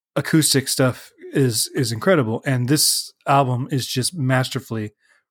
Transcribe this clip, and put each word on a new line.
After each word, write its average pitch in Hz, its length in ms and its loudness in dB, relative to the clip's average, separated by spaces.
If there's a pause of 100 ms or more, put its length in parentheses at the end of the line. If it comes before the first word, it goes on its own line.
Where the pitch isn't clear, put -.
(160)
acoustic 147 520 2
stuff - 440 0 (220)
is, 127 420 0
is 117 160 0
incredible. 117 540 0
And 123 240 0
this - 440 0 (140)
album 139 440 2
is 127 160 -2
just - 280 -4
masterfully 127 800 -2 (380)